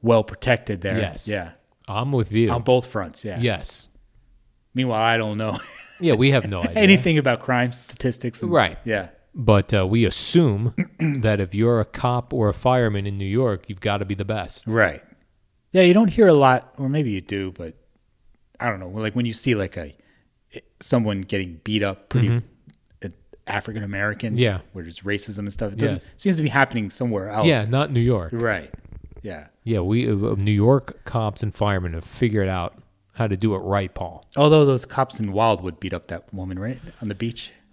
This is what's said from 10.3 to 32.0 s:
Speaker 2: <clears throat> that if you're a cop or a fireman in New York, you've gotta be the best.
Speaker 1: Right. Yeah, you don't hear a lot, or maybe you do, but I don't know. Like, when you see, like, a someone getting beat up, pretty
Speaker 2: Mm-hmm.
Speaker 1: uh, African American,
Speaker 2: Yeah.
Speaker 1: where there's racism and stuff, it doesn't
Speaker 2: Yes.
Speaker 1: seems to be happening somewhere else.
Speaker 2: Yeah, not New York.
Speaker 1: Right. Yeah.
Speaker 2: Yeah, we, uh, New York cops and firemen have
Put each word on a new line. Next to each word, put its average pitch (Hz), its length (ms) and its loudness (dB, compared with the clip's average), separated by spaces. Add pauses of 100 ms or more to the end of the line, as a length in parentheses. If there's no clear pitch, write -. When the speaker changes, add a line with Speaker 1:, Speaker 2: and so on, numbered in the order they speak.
Speaker 2:
<clears throat> 147 220 0
that 107 200 2
if 95 140 -4
you're 117 240 2
a 107 60 2
cop - 480 -4
or 120 160 2
a 101 60 0
fireman 113 520 0
in 101 100 -6
New 98 100 -4
York, 104 420 -2
you've 95 120 -12
gotta 104 240 -2
be 98 100 -4
the 98 100 -6
best. 101 420 -6
Speaker 1:
Right. 107 360 2 (720)
Yeah, 185 100 6
you 175 120 8
don't 214 140 6
hear 208 180 6
a 180 60 10
lot, 131 460 6
or 135 100 -4
maybe 143 240 -2
you 95 80 -4
do, 98 320 -6
but 82 220 -14 (840)
I 120 100 -2
don't 101 120 -6
know. 92 80 -14
Like, 107 260 -6
when 120 120 -2
you 117 60 -4
see, 120 220 0
like, 98 220 -4
a 76 180 -12 (840)
someone 107 400 -2
getting 90 420 -6
beat 107 220 -2
up, 98 240 -6
pretty 120 200 2
Speaker 2:
Mm-hmm. - 800 -8
Speaker 1:
uh, - 20 -8 (380)
African 104 380 -8
American, 104 520 -4
Speaker 2:
Yeah. 107 240 0 (120)
Speaker 1:
where 92 100 -12
there's 82 180 -16
racism 101 400 -6
and 101 120 -8
stuff, 104 220 -6
it 104 40 -10
doesn't 110 180 0
Speaker 2:
Yes. - 200 -14
Speaker 1:
seems 190 220 0
to 160 40 0
be 147 60 0
happening 117 420 0
somewhere 104 400 -4
else. 110 160 2
Speaker 2:
Yeah, 135 220 4
not 143 240 0
New 120 80 2
York. 113 320 0
Speaker 1:
Right. 110 380 -4 (520)
Yeah. 80 240 -14 (160)
Speaker 2:
Yeah, 110 180 0
we, 113 300 0
uh, 104 280 0
New 101 120 0
York 113 540 2
cops 110 400 -4
and 104 100 -4
firemen 95 380 -2
have 82 120 -8